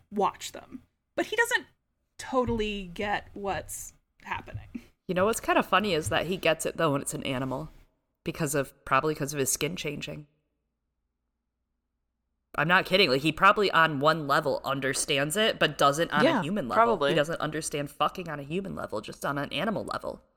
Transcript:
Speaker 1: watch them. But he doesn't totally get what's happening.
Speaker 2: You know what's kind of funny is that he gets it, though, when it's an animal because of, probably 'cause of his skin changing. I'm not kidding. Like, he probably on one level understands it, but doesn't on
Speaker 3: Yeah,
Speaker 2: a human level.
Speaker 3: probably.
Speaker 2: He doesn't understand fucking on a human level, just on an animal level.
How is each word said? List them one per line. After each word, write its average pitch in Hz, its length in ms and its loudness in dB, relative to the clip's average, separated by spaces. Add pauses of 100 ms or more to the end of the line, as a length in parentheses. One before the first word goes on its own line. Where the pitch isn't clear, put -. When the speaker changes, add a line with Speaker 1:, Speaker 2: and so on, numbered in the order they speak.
(120)
Speaker 1:
watch 202 400 0
them. - 300 -16 (340)
But 339 120 0
he 427 100 -4
doesn't 466 280 0 (520)
totally 214 760 -2
get 202 400 -4
what's - 600 -8 (300)
happening. - 580 -10 (260)
Speaker 2:
You 175 80 -4
know 180 100 4
what's 226 140 0
kind 349 180 0
of 254 80 2
funny 196 280 2
is 156 160 0
that 160 160 0
he 180 120 -2
gets 156 280 0
it, - 120 -4
though, 165 140 2
when 139 100 0
it's - 120 -8
an 156 100 -6
animal 131 460 -4 (560)
because 151 300 -2
of, 139 180 0 (100)
probably 151 320 2
'cause 143 160 -4
of 147 80 -4
his 135 120 0
skin 160 260 -2
changing. 147 500 -10 (2250)
I'm 147 80 0
not 180 180 4
kidding. 185 240 4
Like, 135 120 4
he 156 100 2
probably 196 400 4
on 160 300 4
one 156 260 2
level 139 380 2
understands 139 720 0
it, 220 220 2
but 156 180 0
doesn't 147 340 4
on 156 140 4
Speaker 3:
Yeah, 302 140 4
Speaker 2:
a - 40 -2
human 165 240 -2
level. 220 160 4
Speaker 3:
probably. 170 280 2
Speaker 2:
He 156 40 2
doesn't 151 240 0
understand 147 520 -4
fucking - 360 -2
on 147 120 -8
a 139 40 -12
human 165 320 -6
level, - 240 -6
just - 240 -10
on 143 140 -2
an 143 160 -6
animal 151 320 -2
level. - 360 -8 (160)